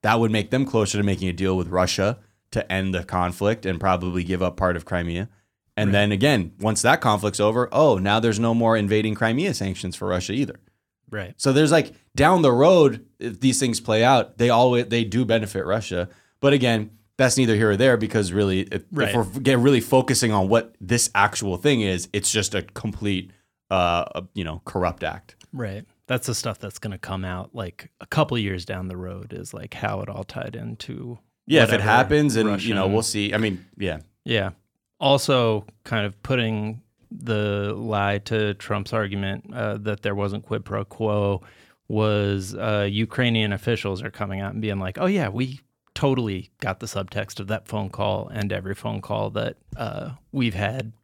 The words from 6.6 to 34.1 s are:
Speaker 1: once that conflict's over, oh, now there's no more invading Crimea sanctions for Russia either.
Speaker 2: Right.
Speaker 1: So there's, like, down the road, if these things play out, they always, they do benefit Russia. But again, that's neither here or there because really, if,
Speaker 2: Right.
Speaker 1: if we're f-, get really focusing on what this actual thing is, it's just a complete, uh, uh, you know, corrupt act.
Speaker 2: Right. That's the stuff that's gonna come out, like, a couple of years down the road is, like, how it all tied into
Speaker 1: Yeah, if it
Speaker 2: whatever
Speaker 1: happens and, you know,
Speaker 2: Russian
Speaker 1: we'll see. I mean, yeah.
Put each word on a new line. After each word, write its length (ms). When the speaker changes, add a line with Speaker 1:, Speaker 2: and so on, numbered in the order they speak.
Speaker 1:
once 220
that 180
conflict's 400
over, 320
oh, 260
now 220
there's 180
no 160
more 220
invading 400
Crimea 380
sanctions 420
for 100
Russia 260
either. 280
Speaker 2:
Right. 280
Speaker 1:
So 160
there's, 180
like, 220
down 280
the 100
road, 540
if 220
these 180
things 220
play 240
out, 340
they 120
always, 380
they 160
do 200
benefit 400
Russia. 440
But 120
again, 380
that's 220
neither 180
here 140
or 60
there 200
because 360
really, 380
if, 120
Speaker 2:
Right. 160
Speaker 1:
if 60
we're 80
f-, 200
get 160
really 220
focusing 520
on 160
what 320
this 340
actual 420
thing 240
is, 320
it's 180
just 240
a 80
complete, 680
uh, 340
uh, 80
you 100
know, 220
corrupt 360
act. 320
Speaker 2:
Right. 320
That's 180
the 80
stuff 240
that's 200
gonna 200
come 260
out, 300
like, 360
a 60
couple 300
of 60
years 240
down 220
the 80
road 360
is, 220
like, 200
how 280
it 80
all 140
tied 320
into 640
Speaker 1:
Yeah, 160
if 80
it 20
Speaker 2:
whatever 180
Speaker 1:
happens 460
and, 260
you 120
know, 80
Speaker 2:
Russian 100
Speaker 1:
we'll 100
see. 300
I 60
mean, 260
yeah. 220